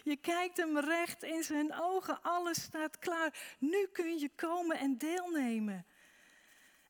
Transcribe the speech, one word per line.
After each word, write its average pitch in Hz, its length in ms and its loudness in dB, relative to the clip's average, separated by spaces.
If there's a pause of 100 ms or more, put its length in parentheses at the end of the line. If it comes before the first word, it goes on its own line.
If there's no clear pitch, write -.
Je 294 120 0
kijkt 349 420 0
hem 320 220 2
recht 339 440 0
in 320 200 -2
zijn 302 300 0
ogen, 359 480 0
alles 349 400 0
staat - 380 -4
klaar. 330 600 -2
Nu 370 280 4
kun 339 320 -2
je 285 160 -2
komen 339 440 0
en 269 180 2
deelnemen. 262 880 0 (1040)